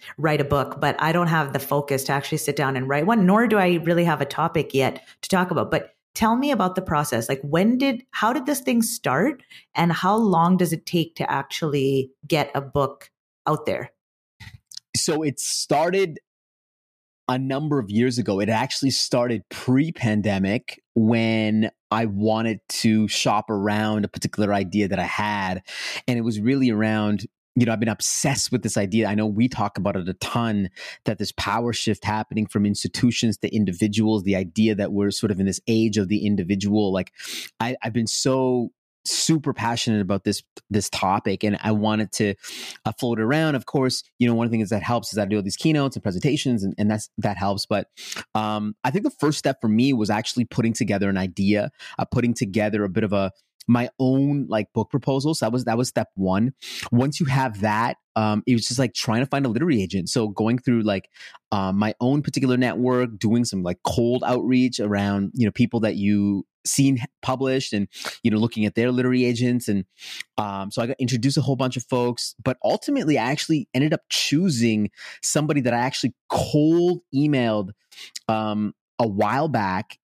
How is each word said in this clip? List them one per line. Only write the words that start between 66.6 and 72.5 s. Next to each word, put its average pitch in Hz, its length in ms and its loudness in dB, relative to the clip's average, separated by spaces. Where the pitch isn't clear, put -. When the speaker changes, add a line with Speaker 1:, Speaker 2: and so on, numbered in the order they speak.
Speaker 2:
seen 135 320 2
h-, 117 80 -6
published 131 520 -2
and, 101 160 -2
you 113 80 2
know, 110 60 2
looking 110 280 0
at 104 100 -2
their 117 140 2
literary 127 360 2
agents. 123 420 0
And, 101 180 -2
um, 101 340 -6
so - 100 -4
I 117 60 -2
got 131 100 -6
introduced 123 380 0
a 156 60 4
whole 127 160 -2
bunch 127 180 -2
of 127 80 -6
folks, 123 580 -2
but 131 220 -2